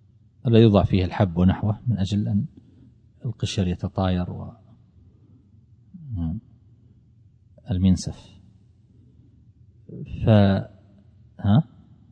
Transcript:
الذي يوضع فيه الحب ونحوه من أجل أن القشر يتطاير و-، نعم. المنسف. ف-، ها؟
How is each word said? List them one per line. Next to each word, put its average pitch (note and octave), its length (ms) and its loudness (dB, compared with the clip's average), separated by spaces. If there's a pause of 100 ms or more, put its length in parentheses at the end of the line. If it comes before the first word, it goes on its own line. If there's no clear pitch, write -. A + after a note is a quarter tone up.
(480)
الذي A2+ 140 6
يوضع G2+ 220 6
فيه F#2 220 0
الحب F2 320 -2
ونحوه F#2+ 500 0
من G#2+ 100 -2
أجل G2+ 300 -4
أن A2 180 -2 (800)
القشر G#2 420 -4
يتطاير F#2 640 -4
و-، - 220 -14 (1600)
نعم. E2+ 260 -6 (1300)
المنسف. F#2 580 -2 (2000)
ف-، G2+ 440 4 (720)
ها؟ G#2+ 240 2 (480)